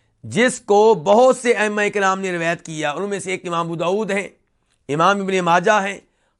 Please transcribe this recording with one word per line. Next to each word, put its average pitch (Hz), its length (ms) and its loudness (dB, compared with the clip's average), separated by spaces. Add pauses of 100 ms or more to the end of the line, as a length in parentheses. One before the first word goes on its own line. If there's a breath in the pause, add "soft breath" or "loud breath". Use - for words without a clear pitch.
(240)
جس 208 360 0
کو 214 340 4
بہت 214 440 4
سے 240 160 0
ائمہ 208 280 -2 (120)
کرام 190 260 0
نے 190 120 -6
روایت 170 340 -4
کیا، 151 260 -6
ان 185 180 -6
میں 196 100 -6
سے 185 120 -8
ایک 180 160 -8
امام 170 180 -4
ابو 170 100 -8
داؤد 185 360 -2
ہیں، 196 160 -6 (640)
امام 175 320 2
ابن 190 180 -2
ماجہ 180 440 2
ہیں۔ 196 160 -8 (400)